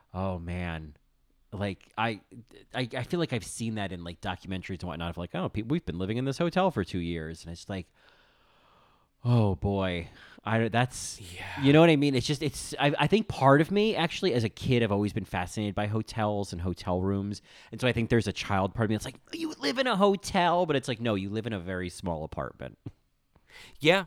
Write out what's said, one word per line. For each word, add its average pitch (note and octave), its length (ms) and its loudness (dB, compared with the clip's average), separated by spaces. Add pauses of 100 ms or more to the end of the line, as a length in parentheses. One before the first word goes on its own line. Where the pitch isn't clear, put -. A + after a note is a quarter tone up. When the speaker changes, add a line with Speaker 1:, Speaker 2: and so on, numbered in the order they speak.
(140)
Speaker 1:
oh, F#2 260 -4
man. E2+ 560 -8 (580)
Like, G2+ 440 -6
I, A2 220 -2 (560)
I, B2 180 -4
I B2 100 -4
feel F3 180 -2
like D#3 100 -2
I've A#2 140 -2
seen A2+ 300 -6
that G2 180 -4
in, F2 100 -10
like, E2+ 160 -12
documentaries F#2 600 -6
and F2 80 -6
whatnot E2+ 220 -6
of, - 60 -10
like, F2 160 -8
"Oh, E3+ 140 -4
pe-, - 140 -6
we've C#3 240 -2
been D#2+ 120 -6
living F#2+ 200 -2
in C3 80 -2
this C3+ 120 -4
hotel F3 340 0
for G2 120 -2
two F#2 160 -6
years," E2 460 -6
and D#2+ 80 -12
it's - 160 -14
like, F#2+ 180 -8 (1400)
oh, A2+ 320 4
boy. F#2+ 540 -2 (360)
I, A2+ 240 2
that's, - 500 -2
Speaker 2:
Yeah. - 440 -12
Speaker 1:
you C#3 100 8
know D#3 80 10
what E3+ 80 10
I D#3 80 6
mean? C#3+ 180 2
It's A#2+ 100 2
just, D3+ 160 -2
it's, - 380 -6
I, D3 180 4
I C#3+ 100 4
think G#3+ 200 4
part C#3 320 6
of D#3+ 100 2
me, G#3 280 2
actually, E3+ 360 0
as A#2 120 2
a G#2+ 40 0
kid, B2 320 0
I've G2+ 120 2
always G2+ 180 2
been G2+ 140 -4
fascinated G2+ 500 -4
by G#2 120 0
hotels G#2+ 640 -2
and F2 80 -6
hotel F2+ 400 -2
rooms. G2 400 -2 (320)
And A2+ 80 -10
so B2+ 60 2
I A#2+ 40 4
think A2+ 180 0
there's A2+ 180 4
a F#2+ 60 -2
child G2 400 -2
part A2+ 120 0
of G2+ 60 2
me A2 40 0
that's G#2+ 80 -4
like, - 160 -14 (140)
"You D#4+ 260 -6
live C#4 180 -2
in B3+ 100 2
a A3 100 0
hotel," F#3 680 4
but D3 120 2
it's B2+ 100 -4
like, A#2 140 -4
no, A2+ 140 2
you G2 140 -2
live G#2+ 180 -4
in A2+ 40 -6
a G2+ 80 -4
very F2+ 300 -4
small E2 340 -6
apartment. C2 540 -8 (1040)
Speaker 2:
Yeah, F3 260 4